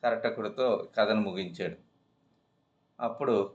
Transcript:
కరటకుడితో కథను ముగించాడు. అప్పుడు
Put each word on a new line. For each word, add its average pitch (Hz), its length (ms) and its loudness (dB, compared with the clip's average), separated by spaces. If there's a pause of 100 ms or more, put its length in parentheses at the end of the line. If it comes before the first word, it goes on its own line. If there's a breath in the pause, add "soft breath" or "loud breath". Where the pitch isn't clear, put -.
కరటకుడితో 113 840 0 (120)
కథను 107 220 4
ముగించాడు. 92 540 -6 (1200)
అప్పుడు 117 560 0